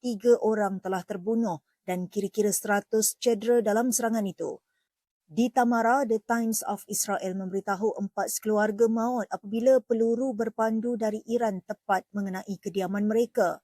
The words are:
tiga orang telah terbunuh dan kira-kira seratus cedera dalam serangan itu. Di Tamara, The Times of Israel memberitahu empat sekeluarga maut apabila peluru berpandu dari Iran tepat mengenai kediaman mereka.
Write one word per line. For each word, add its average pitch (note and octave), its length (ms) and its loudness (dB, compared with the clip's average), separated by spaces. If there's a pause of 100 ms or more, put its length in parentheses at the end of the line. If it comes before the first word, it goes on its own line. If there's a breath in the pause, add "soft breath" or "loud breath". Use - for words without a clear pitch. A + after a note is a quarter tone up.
tiga A#3+ 400 4
orang G#3 320 0
telah F#3 240 -4
terbunuh G3+ 640 -4 (240)
dan F3+ 240 -4
kira-kira G3+ 400 0
seratus G#3 640 0
cedera A#3 480 2
dalam A#3 240 2
serangan A3+ 400 0
itu. D#3+ 320 -8 (680)
Di A3+ 240 0
Tamara, A#3+ 560 2
The A3 160 0
Times A#3 400 -2
of - 240 -6
Israel G3 480 -4
memberitahu G3 640 -4
empat G3+ 320 -4
sekeluarga G#3+ 560 0
maut A3+ 400 0
apabila A#3 560 2
peluru A#3 480 0
berpandu A3+ 640 -2
dari G#3+ 320 -2
Iran A3+ 400 -2
tepat G3+ 480 -2
mengenai G3 480 -6
kediaman G3 480 -2
mereka. A3+ 540 0